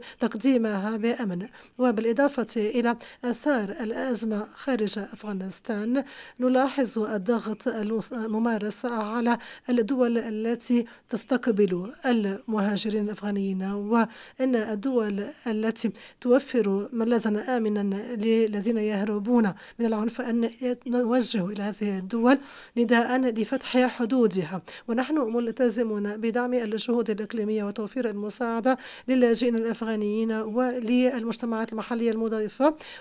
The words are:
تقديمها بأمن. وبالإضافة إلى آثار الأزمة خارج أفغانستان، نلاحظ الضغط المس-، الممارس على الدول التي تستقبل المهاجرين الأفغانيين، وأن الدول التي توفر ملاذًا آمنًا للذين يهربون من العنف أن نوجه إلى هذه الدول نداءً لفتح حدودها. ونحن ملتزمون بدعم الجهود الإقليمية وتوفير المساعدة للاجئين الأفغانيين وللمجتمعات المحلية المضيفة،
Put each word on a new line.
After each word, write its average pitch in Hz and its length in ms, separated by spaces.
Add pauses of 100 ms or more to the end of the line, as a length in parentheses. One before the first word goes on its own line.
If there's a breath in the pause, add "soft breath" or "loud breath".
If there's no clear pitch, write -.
(200 loud breath)
تقديمها 220 800
بأمن. 208 500 (300 loud breath)
وبالإضافة 240 720 (100)
إلى 233 380 (280 loud breath)
آثار 247 460
الأزمة 220 840
خارج 220 460
أفغانستان، 208 1040 (360 loud breath)
نلاحظ 254 600
الضغط 214 680
المس-، 214 460
الممارس 220 720
على 233 520 (320 loud breath)
الدول 240 480
التي 233 680 (240 loud breath)
تستقبل 208 840 (120)
المهاجرين 208 1000
الأفغانيين، 202 600
وأن 226 920
الدول 214 760 (180)
التي 220 440 (300 loud breath)
توفر 214 720
ملاذًا 226 640
آمنًا 208 380 (200)
للذين 220 600
يهربون 214 760 (260 loud breath)
من 233 60
العنف 226 360
أن 233 280 (380)
نوجه 240 580
إلى 202 180
هذه 208 340
الدول 233 400 (400 loud breath)
نداءً 233 400
لفتح 254 680
حدودها. 202 760 (260 loud breath)
ونحن 254 300
ملتزمون 226 1000
بدعم 233 360
الجهود 226 560
الإقليمية 214 540
وتوفير 208 460
المساعدة 226 680 (300 loud breath)
للاجئين 240 480
الأفغانيين 226 760
وللمجتمعات 233 1400
المحلية 226 400
المضيفة، 220 640 (240 loud breath)